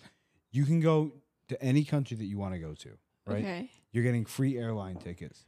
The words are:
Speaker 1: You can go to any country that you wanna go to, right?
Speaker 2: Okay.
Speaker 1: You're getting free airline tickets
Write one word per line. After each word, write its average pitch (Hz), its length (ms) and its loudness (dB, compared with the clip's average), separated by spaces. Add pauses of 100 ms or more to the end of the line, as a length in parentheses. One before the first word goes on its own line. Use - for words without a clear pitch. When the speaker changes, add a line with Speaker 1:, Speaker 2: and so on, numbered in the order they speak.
(520)
Speaker 1:
You 135 140 2
can 165 140 4
go 156 340 4 (340)
to - 160 -8
any 139 200 6
country 139 340 0
that 110 80 -6
you 101 120 -4
wanna 95 220 -4
go 78 160 -8
to, - 220 -18 (280)
right? - 180 -2
Speaker 2:
Okay. 196 260 -6 (220)
Speaker 1:
You're 117 120 2
getting 120 220 2
free 135 320 0
airline 104 400 -4
tickets - 500 -14